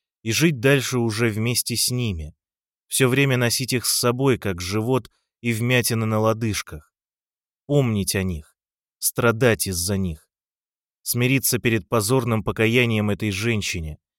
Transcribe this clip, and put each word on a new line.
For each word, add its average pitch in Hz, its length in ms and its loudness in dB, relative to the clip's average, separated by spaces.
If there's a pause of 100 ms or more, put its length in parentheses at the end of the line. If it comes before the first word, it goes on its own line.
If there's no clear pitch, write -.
(220)
и 113 100 -4
жить 143 280 2
дальше 131 380 2
уже 117 300 0
вместе 113 480 -2
с - 140 0
ними, 101 440 -4 (520)
все 131 220 2
время 131 280 2
носить 123 360 -2
их 123 140 -2
с - 120 -2
собой, 123 400 2
как 90 220 -4
живот 110 500 -2 (300)
и 117 120 -2
вмятины 117 540 0
на 110 140 0
лодыжках, 110 720 -2 (720)
помнить 117 480 2
о 98 80 0
них, 85 340 -6 (420)
страдать 117 680 2
из-за 92 300 -2
них, 92 320 -4 (720)
смириться 123 560 0
перед 113 300 0
позорным 117 540 0
покаянием 113 680 2
этой 104 200 -2
женщине, 95 680 -4 (200)